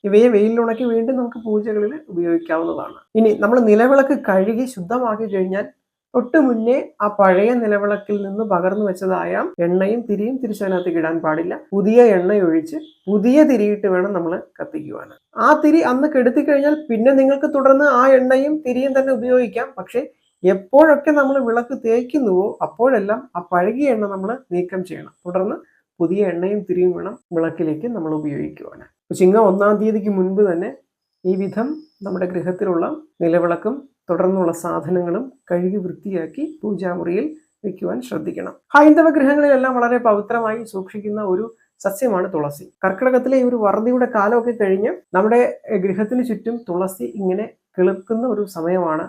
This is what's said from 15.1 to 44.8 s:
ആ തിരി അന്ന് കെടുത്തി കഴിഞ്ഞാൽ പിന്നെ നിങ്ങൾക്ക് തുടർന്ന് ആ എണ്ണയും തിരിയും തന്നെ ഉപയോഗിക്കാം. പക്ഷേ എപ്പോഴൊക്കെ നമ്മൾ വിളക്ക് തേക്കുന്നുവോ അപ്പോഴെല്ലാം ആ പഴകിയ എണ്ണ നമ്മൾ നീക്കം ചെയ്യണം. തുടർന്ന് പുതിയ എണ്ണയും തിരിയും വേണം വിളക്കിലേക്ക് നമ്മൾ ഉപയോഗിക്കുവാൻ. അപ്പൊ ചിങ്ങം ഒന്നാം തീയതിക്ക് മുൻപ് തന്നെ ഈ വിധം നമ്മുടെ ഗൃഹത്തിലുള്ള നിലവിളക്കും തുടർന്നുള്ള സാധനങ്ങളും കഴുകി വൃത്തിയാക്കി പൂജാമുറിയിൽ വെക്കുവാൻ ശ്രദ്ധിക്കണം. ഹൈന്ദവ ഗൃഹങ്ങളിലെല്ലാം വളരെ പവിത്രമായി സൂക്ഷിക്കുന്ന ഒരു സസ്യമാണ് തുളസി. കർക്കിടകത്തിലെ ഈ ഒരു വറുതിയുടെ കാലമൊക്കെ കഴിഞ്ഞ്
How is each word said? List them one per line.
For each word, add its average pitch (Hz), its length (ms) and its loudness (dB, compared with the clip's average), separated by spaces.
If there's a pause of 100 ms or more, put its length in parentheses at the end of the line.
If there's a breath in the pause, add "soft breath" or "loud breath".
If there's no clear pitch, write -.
ആ 233 40 4 (160)
തിരി 302 160 4 (120)
അന്ന് 269 240 0
കെടുത്തി 254 320 2
കഴിഞ്ഞാൽ 294 280 2 (140)
പിന്നെ 226 300 2
നിങ്ങൾക്ക് 277 380 2
തുടർന്ന് 269 280 4 (140)
ആ - 20 4 (160)
എണ്ണയും 262 380 2 (100)
തിരിയും 254 320 -2
തന്നെ 269 200 0
ഉപയോഗിക്കാം. 247 500 0 (100)
പക്ഷേ 185 240 -6 (520)
എപ്പോഴൊക്കെ 285 680 4
നമ്മൾ 269 160 0 (120)
വിളക്ക് 240 280 -2 (100)
തേക്കുന്നുവോ 226 600 0 (180)
അപ്പോഴെല്ലാം 220 560 0 (160)
ആ 175 40 -4 (120)
പഴകിയ 233 420 0
എണ്ണ 208 180 -2
നമ്മൾ 190 180 -6 (220)
നീക്കം 180 360 -4
ചെയ്യണം. 156 240 -16 (140)
തുടർന്ന് 190 300 -4 (420 soft breath)
പുതിയ 185 320 0
എണ്ണയും 185 280 -2 (100)
തിരിയും 180 280 2
വേണം 185 180 -10 (200)
വിളക്കിലേക്ക് 160 600 -4
നമ്മൾ 160 240 -6
ഉപയോഗിക്കുവാൻ. 151 600 -10
അപ്പൊ - 400 -12
ചിങ്ങം 202 300 6
ഒന്നാം 202 220 2 (100)
തീയതിക്ക് 214 340 -2
മുൻപ് 190 320 0
തന്നെ 180 220 -4 (580)
ഈ 190 140 0
വിധം 208 260 -4 (360)
നമ്മുടെ 185 280 -4
ഗൃഹത്തിലുള്ള 180 520 -4 (380)
നിലവിളക്കും 170 520 0 (340)
തുടർന്നുള്ള 185 420 0 (100)
സാധനങ്ങളും 175 600 -4 (260)
കഴുകി 180 340 -2
വൃത്തിയാക്കി 180 600 -8 (180)
പൂജാമുറിയിൽ 180 640 -4 (400 loud breath)
വെക്കുവാൻ 185 320 -8 (100)
ശ്രദ്ധിക്കണം. 180 460 -8 (200)
ഹൈന്ദവ 302 340 8 (100)
ഗൃഹങ്ങളിലെല്ലാം 277 600 2
വളരെ 240 200 0 (100)
പവിത്രമായി 220 520 0 (120)
സൂക്ഷിക്കുന്ന 208 500 -8 (100)
ഒരു 190 140 -2 (380 soft breath)
സസ്യമാണ് 196 500 -2
തുളസി. 147 320 -6 (180)
കർക്കിടകത്തിലെ 254 580 0
ഈ 247 80 2
ഒരു 240 160 -2
വറുതിയുടെ 240 500 2
കാലമൊക്കെ 226 460 2
കഴിഞ്ഞ് 196 300 0 (240)